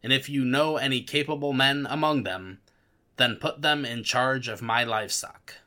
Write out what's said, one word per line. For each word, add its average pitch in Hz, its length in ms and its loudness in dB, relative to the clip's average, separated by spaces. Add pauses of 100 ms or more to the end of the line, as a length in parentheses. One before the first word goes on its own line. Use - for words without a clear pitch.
And 123 100 0
if 135 160 0
you 139 160 0
know 147 320 2
any 135 240 0
capable 147 520 -2
men 135 360 2
among 151 340 2
them, 92 360 -8 (560)
then 120 200 2
put 151 260 -6
them 147 240 2
in 117 180 -6
charge 127 440 0
of 110 140 -8
my 117 220 2
livestock. - 720 -4 (100)